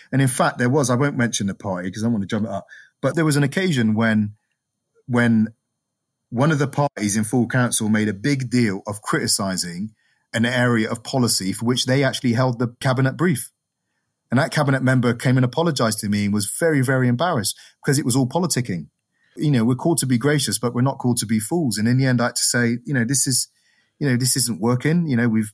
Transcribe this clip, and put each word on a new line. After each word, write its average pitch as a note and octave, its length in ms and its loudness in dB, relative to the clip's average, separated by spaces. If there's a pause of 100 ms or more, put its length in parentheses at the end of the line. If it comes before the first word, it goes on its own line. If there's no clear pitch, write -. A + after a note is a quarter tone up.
(120)
And C3 80 2
in C3+ 80 4
fact, D3+ 300 0
there B2 100 2
was, C3 220 2
I B2 60 2
won't C#3+ 200 0
mention A#2 300 0
the F#2+ 80 -4
party F#2 360 -6
'cause G#2+ 120 -10
I A2+ 40 0
don't A#2+ 60 0
wanna G2+ 140 -2
drum G#2+ 180 -4
it G#2+ 60 -6
up, G2 160 -8 (340)
but - 140 -2
there E3 100 0
was D3+ 120 2
an C#3+ 60 2
occasion C#3 520 0
when, G#2+ 400 0 (720)
when A#2 480 2 (760)
one C3 220 2
of D3+ 80 2
the C#3 100 0
parties G#2+ 480 -2
in A2 80 0
full A#2+ 240 0
council A#2 400 0
made G#2+ 200 2
a G#2 40 -2
big B2+ 380 -2
deal G#2+ 360 2
of G#2 140 -8
criticising F#2+ 920 -4 (400)
an A2+ 100 0
area A#2+ 460 2
of A#2 120 -6
policy G#2 520 -2
for A#2 100 -6
which B2 220 0
they C3 180 2
actually B2+ 300 0
held B2+ 240 0
the B2 100 0 (120)
cabinet C3 360 0
brief. F3 340 -2 (800)
And A#2+ 80 2
that D3+ 140 0
cabinet C3+ 280 2
member B2+ 320 2
came B2+ 240 0
and B2+ 80 4
apologised B2+ 560 0
to G#2 80 -4
me G#2 180 0
and G2+ 60 0
was G#2 160 -2
very, D#3 340 0
very B2+ 260 2
embarrassed B2 500 -2 (240)
because C#3+ 160 0
it D3+ 60 -2
was A#2+ 100 0
all C3 140 2
politicking. B2 580 -2 (480)
You - 160 0
know, A#2+ 140 4
we're B2 100 2
called E3 240 0
to - 80 -2
be B2+ 120 2
gracious, C#3+ 380 0
but A#2+ 160 -2
we're A#2+ 100 0
not C3 160 0
called A#2+ 180 0
to A2+ 100 -4
be A2 140 0
fools. C3 380 -2
And G#2+ 100 0
in B2 100 2
the C3+ 80 2
end, B2+ 140 2
I A#2 60 0
had A#2 100 -4
to - 80 -4
say, A#2+ 400 0
you D3+ 100 -6
know, A#2+ 100 0
"This C3+ 220 0
is, B2+ 220 -2 (500)
you D3 100 -2
know, B2 80 2
this B2 200 0
isn't A#2 240 -2
working. D3 480 0
You C3 80 0
know, A#2 120 2
we've, A2 260 -2